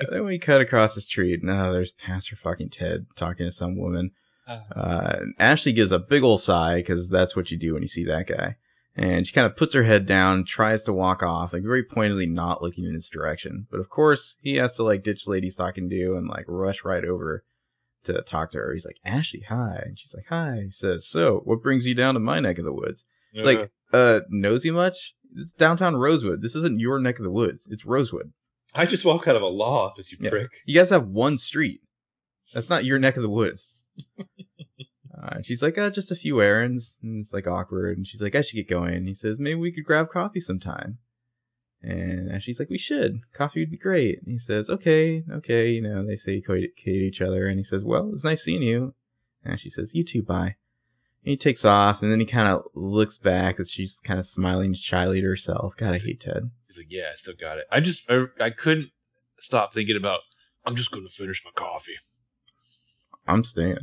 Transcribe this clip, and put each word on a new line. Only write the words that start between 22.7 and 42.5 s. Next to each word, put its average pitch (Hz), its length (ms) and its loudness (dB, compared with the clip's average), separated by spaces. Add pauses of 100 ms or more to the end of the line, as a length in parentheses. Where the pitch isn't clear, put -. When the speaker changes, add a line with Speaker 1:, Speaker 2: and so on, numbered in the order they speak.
Speaker 1:
woods?" - 300 -8 (300)
It's 107 100 -6
Speaker 2:
Uh. - 100 2
Speaker 1:
like, 107 180 0 (200)
"Uh, 120 380 8
nosy 104 420 2
much? 180 420 -2 (220)
It's - 160 -12
downtown 170 460 4
Rosewood. 123 440 2
This 117 140 -4
isn't 151 240 0
your 127 220 0
neck 123 180 0
of 117 40 -8
the 92 80 -4
woods. 101 380 -2
It's 107 160 -12
Rosewood." 117 460 -2 (440)
Speaker 2:
I 165 120 2
just 185 180 -2
walked 165 220 4
out 135 80 6
of 107 80 2
a 95 40 0
law 104 380 0
office, 95 260 -10
you 95 80 -20
Speaker 1:
Yeah. 104 120 -4
Speaker 2:
prick. 101 180 -2 (160)
Speaker 1:
You 139 80 0
guys 175 160 8
have 160 180 4
one 123 300 2
street. - 440 -4 (720)
That's 120 160 -4
not 156 140 2
your 135 120 2
neck 135 200 4
of 127 40 -4
the 110 80 -2
woods. 104 500 -4 (160)
Speaker 2:
<laughs> - 320 -20 (880)
Speaker 1:
Uh, - 200 -12
and - 100 -10
she's 120 160 -6
like, 160 160 2
"Uh, 208 140 0
just 196 200 -6
a 180 40 -4
few 143 260 0
errands." 117 640 2
And 110 200 -6
it's, - 80 -18
like, 98 160 -6
awkward. 92 500 -4
And 95 100 -6
she's 107 120 -16
like, 104 160 -4
"I 143 60 2
should 147 140 -6
get 104 120 -6
going." 87 280 0
And 90 120 -4
he 95 60 -6
says, 110 260 -6
"Maybe 151 200 -4
we 170 120 -4
could 165 140 -10
grab 160 240 2
coffee 185 300 -4
sometime." 95 580 -8 (840)
And 90 600 -6
she's 120 180 -8